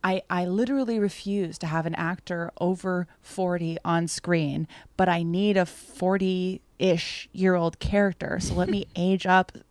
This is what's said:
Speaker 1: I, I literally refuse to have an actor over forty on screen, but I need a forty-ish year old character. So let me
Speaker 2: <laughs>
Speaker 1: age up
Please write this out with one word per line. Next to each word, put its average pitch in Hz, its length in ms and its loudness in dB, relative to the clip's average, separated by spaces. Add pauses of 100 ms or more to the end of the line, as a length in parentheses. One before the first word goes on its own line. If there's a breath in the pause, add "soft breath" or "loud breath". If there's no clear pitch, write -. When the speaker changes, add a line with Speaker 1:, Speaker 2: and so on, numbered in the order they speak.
Speaker 1:
I, 190 240 0
I 180 180 -2
literally 233 520 0
refuse 196 600 -2
to - 100 -8
have 160 180 -2
an 165 80 -4
actor 170 560 -6 (100)
over 180 460 -2 (140 soft breath)
forty 175 640 -2
on 170 240 2
screen, 160 580 0 (300 loud breath)
but 185 120 4
I 170 140 2
need 190 340 2
a 185 80 4
forty-ish 185 1700 -2
year 185 220 2
old 170 240 0
character. 202 640 0
So - 140 -2
let 180 140 2
me 202 220 -2
Speaker 2:
<laughs> - 60 -10
Speaker 1:
age 185 280 2
up 185 280 4 (180)